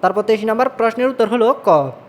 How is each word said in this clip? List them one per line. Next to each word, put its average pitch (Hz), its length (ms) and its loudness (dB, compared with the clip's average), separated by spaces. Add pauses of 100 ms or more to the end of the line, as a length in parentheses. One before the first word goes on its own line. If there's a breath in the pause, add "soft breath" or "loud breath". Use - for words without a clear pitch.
তারপর 185 220 0
তেইশ 208 220 0
নাম্বার 226 260 0
প্রশ্নের 233 400 -2
উত্তর 247 180 0
হলো 226 200 2 (160)
ক - 40 2 (400)